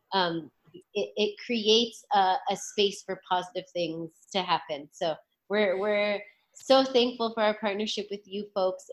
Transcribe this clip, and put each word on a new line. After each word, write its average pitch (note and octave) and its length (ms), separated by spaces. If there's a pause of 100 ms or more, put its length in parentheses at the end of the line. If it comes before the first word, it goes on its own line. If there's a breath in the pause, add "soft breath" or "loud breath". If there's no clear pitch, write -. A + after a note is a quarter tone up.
(120)
Um, E3+ 380 (460)
it, G3+ 200
it G#3+ 200 (100)
creates A3+ 580 (100)
a, F#3+ 220 (140)
a G3 80
space G3+ 460
for F#3 260
positive F3+ 420
things E3 380 (240)
to F#3+ 80
happen. D#3 500
So E3 220 (360)
we're, G3 300
we're G#3 400 (360 soft breath)
so C4+ 280
thankful B3 500
for A3+ 100
our G#3+ 160
partnership G#3 500
with G3+ 160
you G3+ 300
folks F#3 380